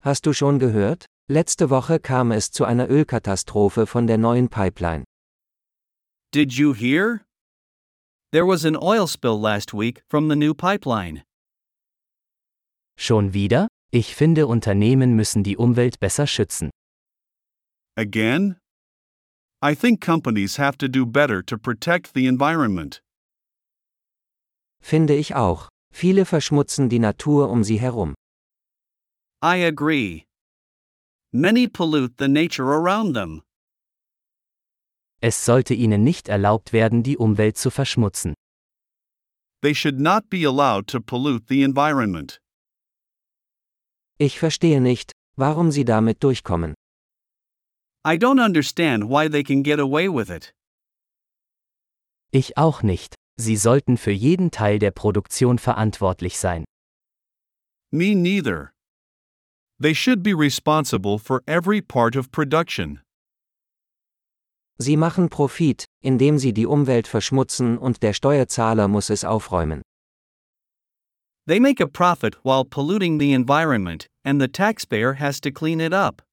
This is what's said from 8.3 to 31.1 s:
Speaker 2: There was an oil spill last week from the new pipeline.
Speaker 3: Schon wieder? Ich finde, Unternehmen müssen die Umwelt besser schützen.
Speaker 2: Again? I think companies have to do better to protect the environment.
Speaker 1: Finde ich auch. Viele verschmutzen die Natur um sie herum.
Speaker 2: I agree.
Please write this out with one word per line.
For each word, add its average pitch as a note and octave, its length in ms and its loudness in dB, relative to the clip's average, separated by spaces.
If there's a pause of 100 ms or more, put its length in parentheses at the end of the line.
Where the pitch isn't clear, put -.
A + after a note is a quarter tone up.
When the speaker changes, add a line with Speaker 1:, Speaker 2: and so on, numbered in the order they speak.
Speaker 2:
There E3 140 4
was F3+ 180 0
an D#3 120 0
oil G3 300 0
spill A2+ 320 -2
last G#2 360 -4
week A2+ 340 -4
from D3+ 200 0
the D3 80 0
new D3+ 180 2
pipeline. A#2 680 -4 (1700)
Speaker 3:
Schon G#2 380 0
wieder? A2+ 340 0 (240)
Ich A#2+ 220 -2
finde, D#3 320 4
Unternehmen A#2 720 2
müssen G#2+ 260 0
die G2 140 -4
Umwelt A#2+ 440 0
besser D3 260 -2
schützen. - 440 -4 (1300)
Speaker 2:
Again? A2+ 600 -2 (1080)
I D3 120 2
think A#3 260 2
companies A#2 560 -2
have C#3+ 220 -2
to C#3 100 -2
do C3 160 0
better A#2 380 0
to A2+ 160 -8
protect E3+ 560 -4
the C3 120 0
environment. B2+ 760 -2 (1800)
Speaker 1:
Finde D#3 340 2
ich D3+ 200 -4
auch. A#2 340 -2 (240)
Viele F#3+ 320 2
verschmutzen C#3+ 640 0
die A#2 120 0
Natur C#3 500 0
um A#2 140 2
sie G#2+ 140 0
herum. A2+ 360 -4 (1300)
Speaker 2:
I F3 140 2
agree. D3 680 -2 (1080)